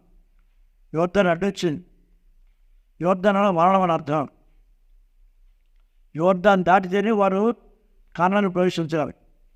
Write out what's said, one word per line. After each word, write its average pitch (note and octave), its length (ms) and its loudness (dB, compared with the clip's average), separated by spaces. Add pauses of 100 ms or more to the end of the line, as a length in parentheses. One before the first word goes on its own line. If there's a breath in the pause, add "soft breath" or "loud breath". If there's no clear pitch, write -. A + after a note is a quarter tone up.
(920)
యోర్దాను F3+ 360 0
అడ్డొచ్చింది, F3 560 -4 (1160)
యోర్దాను F#3+ 380 0
అనగా G3+ 120 2
మరణం F3+ 300 2
అని F3 100 0
అర్థం. D#3 360 -4 (1900)
యోర్దాను F#3 480 2
దాటితేనే F#3+ 480 2
వారు G3+ 440 0 (640)
కానాను F#3+ 340 0
ప్రవేశించాలి. E3 640 -2 (420)